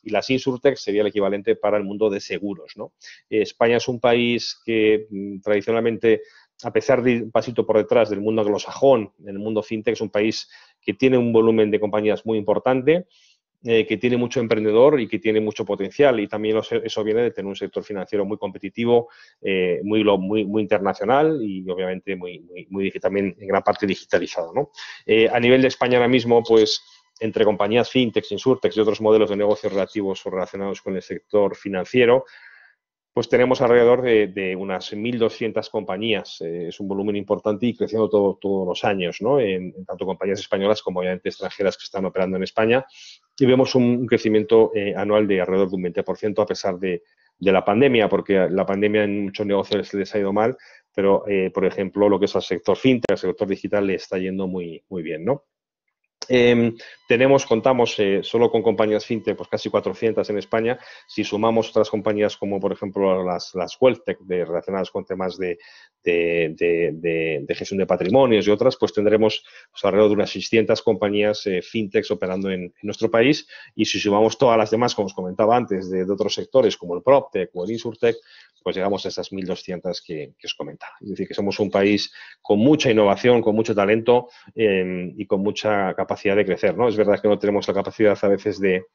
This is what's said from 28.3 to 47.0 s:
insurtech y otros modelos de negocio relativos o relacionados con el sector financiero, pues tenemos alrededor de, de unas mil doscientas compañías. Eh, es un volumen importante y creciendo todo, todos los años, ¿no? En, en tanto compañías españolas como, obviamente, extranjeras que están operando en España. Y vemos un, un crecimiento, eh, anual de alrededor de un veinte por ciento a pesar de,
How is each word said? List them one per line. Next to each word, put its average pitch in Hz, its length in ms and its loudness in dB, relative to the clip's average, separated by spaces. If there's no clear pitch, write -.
insurtech 104 440 0
y 107 40 2
otros 107 200 2
modelos 107 300 4
de 101 60 -2
negocio 104 340 0
relativos 98 560 -4
o 95 60 -6
relacionados 95 500 -6
con 95 140 -8
el 92 80 -8
sector 98 520 -2
financiero, 120 680 2
pues 120 160 -4
tenemos 127 320 2
alrededor 120 400 6
de, 113 240 4
de 95 300 -6
unas 95 380 -8
mil 113 260 -6
doscientas 110 500 -2
compañías. 101 720 -4
Eh, 85 280 -8
es - 100 -16
un 101 80 -10
volumen 98 280 -4
importante 101 520 -2
y 113 80 -2
creciendo 104 340 -2
todo, 101 320 2
todos 98 260 -2
los 87 160 -6
años, 95 380 -2
¿no? 135 180 2
En, 92 380 -2
en 95 80 -16
tanto 92 220 -8
compañías 95 320 -4
españolas 101 420 -2
como, 90 200 -6
obviamente, 92 280 -4
extranjeras 95 480 -4
que - 60 -20
están 95 220 -6
operando 92 320 -2
en 95 60 -4
España. 113 440 0
Y 139 80 2
vemos 127 300 4
un, 127 80 6
un 120 240 0
crecimiento, 110 680 4
eh, 101 240 -2
anual 104 300 2
de 95 140 2
alrededor 92 280 0
de 98 60 -4
un 92 80 -4
veinte 90 180 -4
por - 160 -6
ciento 104 240 -4
a 101 60 0
pesar 95 320 -6
de, 90 240 -4